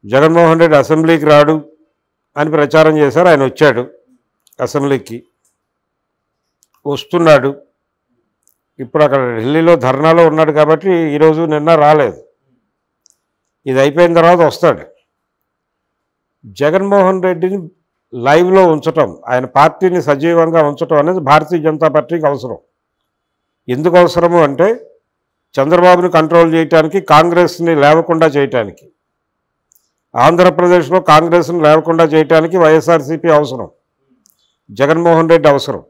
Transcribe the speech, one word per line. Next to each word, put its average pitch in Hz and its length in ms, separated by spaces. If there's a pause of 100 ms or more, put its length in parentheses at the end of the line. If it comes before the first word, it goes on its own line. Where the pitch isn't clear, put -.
(120)
జగన్మోహన్ 165 500
రెడ్డి 156 200
అసెంబ్లీకి 160 500
రాడు 147 240 (840)
అని 151 160
ప్రచారం 156 440
చేశారు, 147 320
ఆయన 139 180
వచ్చాడు 127 320 (800)
అసెంబ్లీకి, 135 540 (1700)
వస్తున్నాడు. 147 580 (1300)
ఇప్పుడు 151 220
అక్కడ 135 160 (160)
ఢిల్లీలో 160 360 (120)
ధర్నాలో 156 440
ఉన్నాడు 156 300
కాబట్టి 156 320 (240)
ఈరోజు 156 260 (120)
నిన్న 151 160 (140)
రాలేదు, 147 340 (1500)
ఇది 131 140
అయిపోయిన 165 360
తర్వాత 170 200 (100)
వస్తాడు. 98 340 (1800)
జగన్మోహన్ 190 680
రెడ్డిని 185 320 (540)
లైవ్లో 165 500 (120)
ఉంచటం, 147 340 (220)
ఆయన 127 160 (100)
పార్టీని 175 500
సజీవంగా 165 540 (100)
ఉంచటం 143 320
అనేది 180 180 (100)
భారతీయ 156 360
జనతా 156 300
పార్టీకి 156 340
అవసరం. 123 280 (1160)
ఎందుకు 165 280
అవసరము 170 440
అంటే 139 220 (880)
చంద్రబాబుని 175 600
కంట్రోల్ 165 380
చేయటానికి, 160 440 (140)
కాంగ్రెస్ని 170 600 (100)
లేవకుండా 160 520
చేయటానికి, 120 500 (1400)
ఆంధ్రప్రదేశ్లో 175 720 (140)
కాంగ్రెస్ని 165 540
లేవకుండా 160 380 (100)
చేయటానికి 160 500
వైఎస్ఆర్సీపీ 156 640 (100)
అవసరం, 127 300 (1120)
జగన్మోహన్ 165 540
రెడ్డి 156 180
అవసరం. 135 380